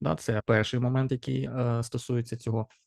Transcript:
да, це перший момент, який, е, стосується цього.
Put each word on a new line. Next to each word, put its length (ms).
да, 140
це 300
перший 340
момент, 320
який, 320
е, 400
стосується 540
цього. 300